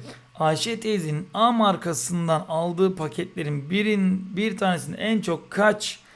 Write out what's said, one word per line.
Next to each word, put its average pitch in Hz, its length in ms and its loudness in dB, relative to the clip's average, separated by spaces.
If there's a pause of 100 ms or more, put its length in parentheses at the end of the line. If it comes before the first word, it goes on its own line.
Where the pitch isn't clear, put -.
(400)
Ayşe 160 400 0
teyzenin 185 540 -2
A 226 180 4
markasından 175 1000 0
aldığı 175 460 2
paketlerin 151 720 -4
birin-, 190 680 2
bir 214 220 -2
tanesinde 175 400 -2
en 220 240 0
çok 165 300 -4
kaç 208 480 2 (160)